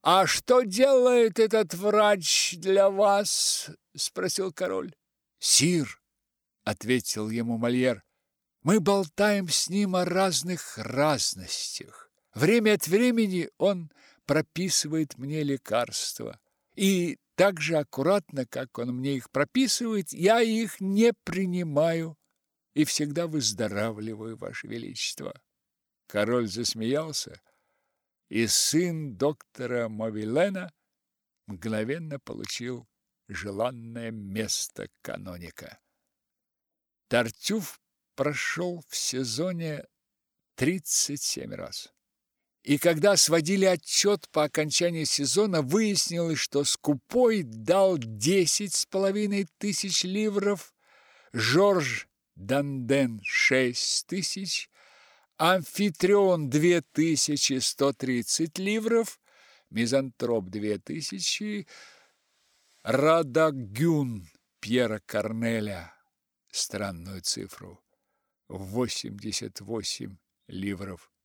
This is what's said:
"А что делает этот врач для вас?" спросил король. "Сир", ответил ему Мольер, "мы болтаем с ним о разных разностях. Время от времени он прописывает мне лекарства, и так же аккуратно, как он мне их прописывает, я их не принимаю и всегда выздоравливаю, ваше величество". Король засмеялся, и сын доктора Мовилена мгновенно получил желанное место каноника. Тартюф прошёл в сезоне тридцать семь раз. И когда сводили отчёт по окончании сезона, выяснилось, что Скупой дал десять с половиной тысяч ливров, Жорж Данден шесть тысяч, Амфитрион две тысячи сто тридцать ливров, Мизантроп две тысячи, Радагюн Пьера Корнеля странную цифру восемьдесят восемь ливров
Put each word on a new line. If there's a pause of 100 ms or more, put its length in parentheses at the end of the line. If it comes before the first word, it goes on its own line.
"А
что
делает
этот
врач
для
вас?" (240)
спросил
король. (440)
"Сир", (640)
ответил
ему
Мольер, (600)
"мы
болтаем
с
ним
о
разных
разностях. (240)
Время
от
времени
он (320)
прописывает
мне
лекарства, (340)
и (180)
так
же
аккуратно,
как
он
мне
их
прописывает,
я
их
не (120)
принимаю (580)
и
всегда
выздоравливаю,
ваше
величество". (680)
Король
засмеялся, (880)
и
сын
доктора
Мовилена (760)
мгновенно
получил (400)
желанное
место (140)
каноника. (1300)
Тартюф (360)
прошёл
в
сезоне (720)
тридцать
семь
раз. (720)
И
когда
сводили
отчёт
по
окончании
сезона,
выяснилось,
что
Скупой
дал
десять
с
половиной (120)
тысяч
ливров, (580)
Жорж (260)
Данден
шесть
тысяч, (760)
Амфитрион
две
тысячи
сто
тридцать
ливров, (520)
Мизантроп
две
тысячи, (1160)
Радагюн (320)
Пьера
Корнеля (560)
странную
цифру (680)
восемьдесят
восемь (280)
ливров (140)